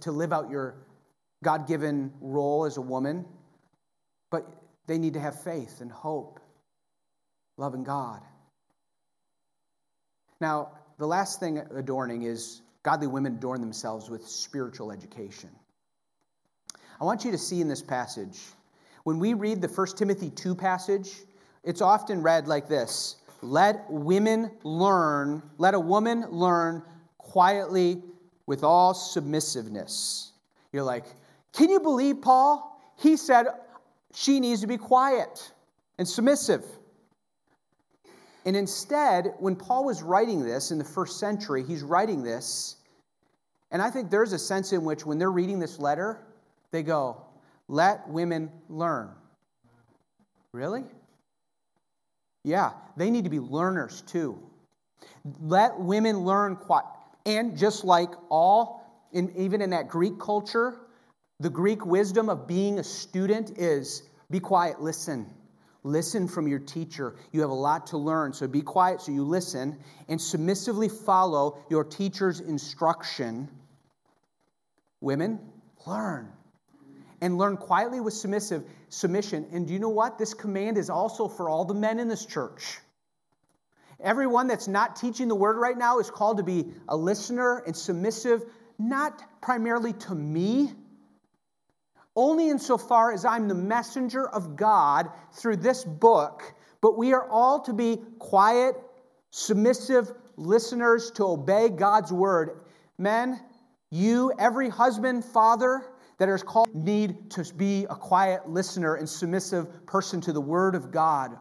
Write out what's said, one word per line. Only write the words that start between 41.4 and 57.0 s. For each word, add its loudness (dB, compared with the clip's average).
he's -6
writing 0
this, -6
and -2
I -2
think -8
there's 2
a -4
sense -4
in 0
which -4
when -2
they're 2
reading -2
this -6
letter, -4
they -4
go, -2
"Let 2
women -4
learn." -4
Really? -6
Yeah, 0
they 0
need 0
to -2
be -2
learners -4
too. -4
Let 4
women 2
learn 2
qui-, 2